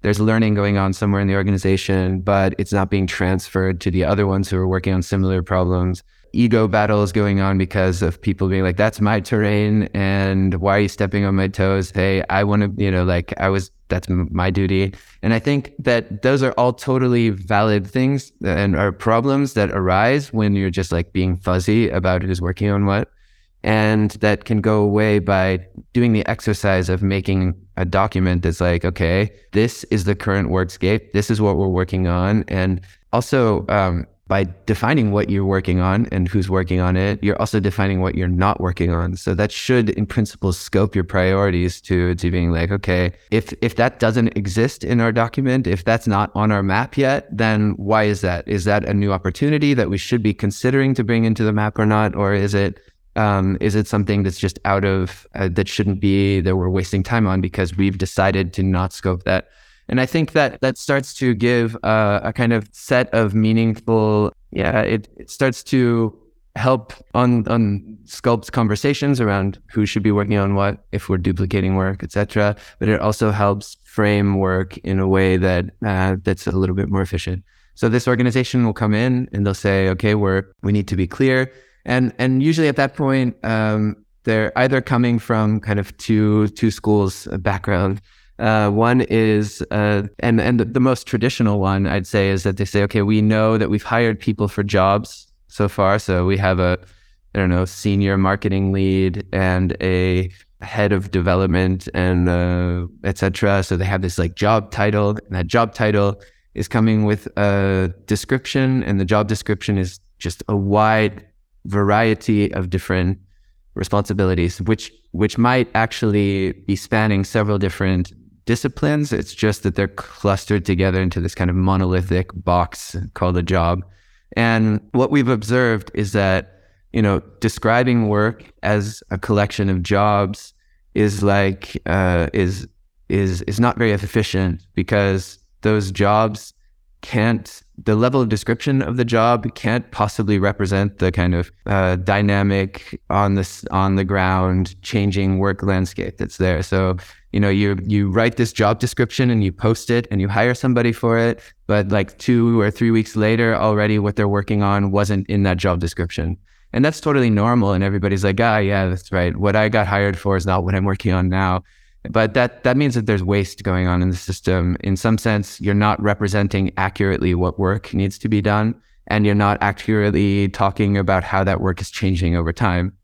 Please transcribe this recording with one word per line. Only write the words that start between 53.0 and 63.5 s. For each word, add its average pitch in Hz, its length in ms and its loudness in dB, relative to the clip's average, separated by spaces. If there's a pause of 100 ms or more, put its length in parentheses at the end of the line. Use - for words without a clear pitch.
um, 98 420 2
is 104 160 0
it 107 100 2
something 101 380 0
that's 95 160 -2
just - 240 -4
out 98 220 0
of, 95 500 -2
uh, 95 140 -2
that 90 180 0
shouldn't 98 320 -2
be, 98 400 2
that 92 160 0
we're 92 140 0
wasting 92 340 -2
time 113 240 0
on 95 140 0
because 92 340 -2
we've 98 220 0
decided 95 560 0
to 98 100 -2
not 92 300 0
scope 90 300 -4
that?" - 260 -2 (400)
And 123 100 0
I 131 60 0
think 160 260 -2
that 143 300 0
that 131 160 -2
starts 139 380 -2
to 127 180 0
give, 117 500 0
uh, 104 400 2
a 113 80 -4
kind 117 220 0
of 110 180 -2
set - 420 -2
of 110 200 2
meaningful, 110 1000 2 (200)